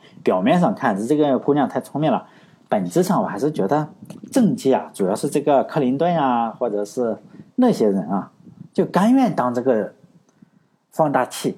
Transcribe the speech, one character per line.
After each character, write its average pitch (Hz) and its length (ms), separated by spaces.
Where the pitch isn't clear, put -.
表 95 180
面 156 200
上 135 120
看 110 240
是 104 80
这 143 120
个 143 200
姑 143 160
娘 139 160
太 127 120
聪 - 200
明 151 120
了， 95 140
本 104 160
质 90 180
上 170 180
我 92 60
还 98 100
是 135 140
觉 98 160
得 151 220
政 202 240
界 131 200
啊， - 200
主 95 140
要 98 80
是 147 120
这 147 120
个 143 240
克 - 160
林 131 180
顿 170 180
啊， 120 340
或 117 200
者 104 140
是 113 320
那 247 160
些 107 180
人 196 180
啊， - 220
就 185 120
甘 196 280
愿 247 220
当 123 180
这 123 80
个 113 320
放 151 220
大 - 120
器， - 340